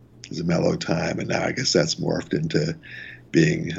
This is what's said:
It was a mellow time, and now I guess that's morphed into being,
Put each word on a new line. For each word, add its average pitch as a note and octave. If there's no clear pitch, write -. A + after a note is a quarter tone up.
It -
was -
a E2+
mellow F2
time, E2
and -
now E2
I -
guess -
that's D#2+
morphed E2
into D#3
being, D#2+